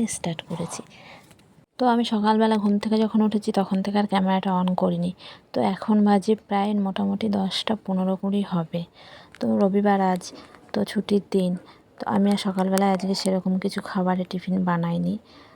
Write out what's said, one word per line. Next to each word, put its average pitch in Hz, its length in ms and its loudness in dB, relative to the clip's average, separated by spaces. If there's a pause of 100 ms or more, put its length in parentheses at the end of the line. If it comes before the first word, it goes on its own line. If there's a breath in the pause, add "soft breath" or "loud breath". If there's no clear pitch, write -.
(160)
স্টার্ট 165 240 -6 (100)
করেছি। 170 340 -8 (960 loud breath)
তো 254 140 2
আমি 240 100 2 (100)
সকালবেলা 220 500 2
ঘুম 208 100 2 (100)
থেকে 220 200 0
যখন 214 240 2
উঠেছি, 214 220 0 (100)
তখন 190 260 0
থেকে 202 160 -2
আর 202 100 0
ক্যামেরাটা 190 380 2 (100)
on 180 80 2 (140)
করিনি। 175 300 0 (420 loud breath)
তো - 60 -2 (140)
এখন 214 240 0 (100)
বাজে 202 260 4 (140)
প্রায় 202 240 0 (160)
মোটামুটি 196 400 -2 (100)
দশটা 190 360 -2 (120)
পনেরো 185 360 0
কুড়ি 196 200 -2 (120)
হবে। 170 280 -4 (580 loud breath)
তো 240 60 -4 (160)
রবিবার 202 380 4 (120)
আজ, 185 120 -2 (500 loud breath)
তো 214 60 0 (120)
ছুটির 202 320 0 (100)
দিন। 185 180 2 (460 loud breath)
তো - 60 -10 (120)
আমি 196 180 4
আর 196 140 0
সকালবেলা 190 380 0 (100)
আজকে 190 260 -2
সেরকম 185 320 0 (100)
কিছু - 160 -4 (100)
খাবারে 185 420 0
টিফিন 185 240 -4 (140)
বানাইনি। 175 460 -2 (400 loud breath)